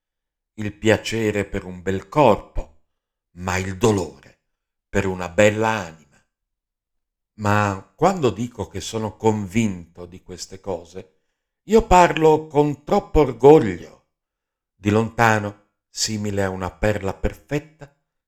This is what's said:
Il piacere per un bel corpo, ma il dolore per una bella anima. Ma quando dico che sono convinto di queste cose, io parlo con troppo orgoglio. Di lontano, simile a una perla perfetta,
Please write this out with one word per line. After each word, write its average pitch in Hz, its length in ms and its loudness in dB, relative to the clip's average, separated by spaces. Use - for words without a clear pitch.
Il 104 180 -8
piacere 104 720 -2
per 98 200 -8
un 90 180 -16
bel 95 260 -6
corpo, - 760 0
ma 90 260 -6
il 95 180 -6
dolore 92 640 -2
per 98 180 -2
una 90 220 -6
bella 104 400 2
anima. 87 360 -8
Ma 104 600 -2
quando 170 360 0
dico 107 360 -8
che 98 140 -14
sono 110 360 -8
convinto 101 920 -4
di 90 160 -20
queste 92 380 -18
cose, 90 600 -12
io 220 220 2
parlo 160 600 4
con 147 380 0
troppo 196 360 0
orgoglio. 113 880 4
Di - 140 -6
lontano, 110 800 0
simile 104 560 -4
a 95 60 -2
una 92 200 -8
perla 98 420 -2
perfetta, - 800 -10